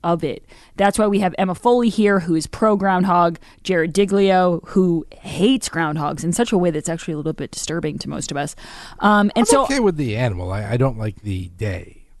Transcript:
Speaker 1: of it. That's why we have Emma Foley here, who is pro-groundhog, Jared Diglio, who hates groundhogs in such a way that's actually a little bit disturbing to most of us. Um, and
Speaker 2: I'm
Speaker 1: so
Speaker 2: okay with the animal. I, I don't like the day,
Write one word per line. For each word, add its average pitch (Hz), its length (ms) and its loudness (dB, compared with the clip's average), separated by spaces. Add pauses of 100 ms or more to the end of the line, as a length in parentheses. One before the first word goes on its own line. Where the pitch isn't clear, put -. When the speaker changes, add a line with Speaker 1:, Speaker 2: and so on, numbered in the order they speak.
Speaker 1:
of 170 200 0
it. 170 220 -6 (300)
That's 202 240 2
why 208 80 2
we 202 100 2
have 190 220 0
Emma 185 160 0
Foley 240 340 4
here, 202 300 4
who 165 160 0
is 160 100 0
pro-groundhog, 185 920 2 (240)
Jared 170 320 0
Diglio, 185 720 2
who 175 440 2
hates 196 560 0
groundhogs 151 560 -4
in 170 80 0
such 240 200 0
a 196 80 2
way 180 100 2
that's 156 200 -4
actually 165 260 -6
a - 20 -6
little 156 160 -4
bit 135 160 -10
disturbing 156 480 -6
to - 100 -10
most 143 220 -8
of 143 80 -8
us. 143 180 -6 (440)
Um, 208 360 4
and 208 40 2
Speaker 2:
I'm 320 60 2
Speaker 1:
so 277 180 4
Speaker 2:
okay 269 160 -2
with 190 180 2
the 123 180 -2
animal. 92 360 -2
I, 104 220 -4
I 120 40 0
don't 123 220 0
like 107 240 -8
the 92 240 -6 (100)
day, 92 460 -8 (180)